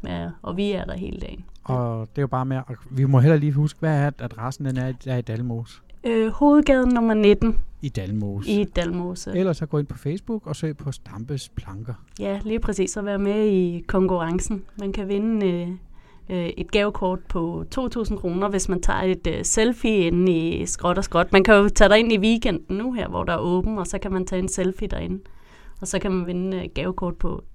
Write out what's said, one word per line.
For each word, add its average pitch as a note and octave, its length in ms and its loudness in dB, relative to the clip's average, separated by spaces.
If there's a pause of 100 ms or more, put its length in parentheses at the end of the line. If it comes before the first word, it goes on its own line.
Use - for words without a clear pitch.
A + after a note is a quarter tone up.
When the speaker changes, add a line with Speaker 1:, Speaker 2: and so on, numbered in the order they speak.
Speaker 1:
Ja, F2 220 -6 (140)
og F2 140 -6
vi G3+ 160 0
er F#3 120 -4
der - 120 -8
hele - 240 -8
dagen. - 240 -10 (200)
Speaker 2:
Og A#2 460 -2
det - 80 -8
er C#3+ 40 0
jo C3+ 40 0
bare B2+ 200 -2
med, C3+ 100 -2 (100)
og B2+ 100 -12 (140)
vi C3+ 140 2
må C3+ 160 8
heller D#3 180 8
lige D3 140 2
huske, D3 280 0
hvad D#3+ 180 2
er C#3+ 200 2
adressen, A#2+ 480 -8
den C3 100 -2
er, B2+ 160 -2 (120)
der C3 80 -4
er B2+ 60 0
i A#2+ 40 -4
Dalmose? A2+ 580 -6 (240)
Speaker 1:
Øh, A3+ 280 2
hovedgaden C#4+ 640 6
nummer A3+ 200 2
nitten. G#3+ 440 6 (240)
Speaker 2:
I D3 60 -4
Dalmose. G2+ 640 -4
Speaker 1:
I G3+ 140 2
Dalmose. F3+ 720 -4
Speaker 2:
Ellers F3+ 200 2
så D#3+ 100 -6
gå D3+ 120 -2
ind D3 80 -2
på - 120 -12
Facebook G3+ 480 -6
og D3+ 100 -8
søg D#3 200 -6
på C#3+ 160 -8
Stampes A#2 560 -10
Planker. A2 460 -10 (240)
Speaker 1:
Ja, G3+ 260 -4
lige A3 160 -2
præcis. F#3+ 360 -2
Og G#3 80 -6
vær G3+ 120 -2
med G3+ 300 2
i F3+ 340 2
konkurrencen. F#3 840 0 (180)
Man G3 120 -4
kan F#3+ 160 -6
vinde, G#3 380 0
øh, F3 220 0 (600)
øh, F3 160 -2
et - 240 -8
gavekort G3+ 480 0 (100)
på E3+ 420 -4
to B3+ 180 -4
tusind A3 300 -4
kroner, F#3 300 -2
hvis G3 200 -2
man F3+ 140 -2
tager - 200 2
et, F#3 240 0
øh, - 180 -2
selfie A3 640 2
inde F3 260 4 (180)
i E3+ 160 -4
Skråt F3 320 0
og F#3+ 60 0
Skråt. E3+ 280 2
Man F#3+ 120 6
kan G#3+ 100 10
jo G3+ 140 8
tage G3+ 200 6
derind A3+ 240 6
i G#3+ 60 2
weekenden A3 580 0
nu A#3+ 160 -4
her, A3+ 160 -4
hvor F2 160 -4
der - 80 -2
er - 60 -2
åben, F3+ 400 0
og F3 80 -4
så G3 120 -6
kan F#3 140 -4
man F#3 140 -2
tage F#3 160 -2
en F#3+ 60 -4
selfie F#3 400 -2
derinde. F3+ 320 -6 (600)
Og F#3+ 80 -8
så G3 100 -2
kan G3 140 -2
man F3+ 140 -2
vinde, F3+ 300 -4
øh, F3+ 80 -6 (100)
gavekort F3 420 -4
på - 280 -2 (100)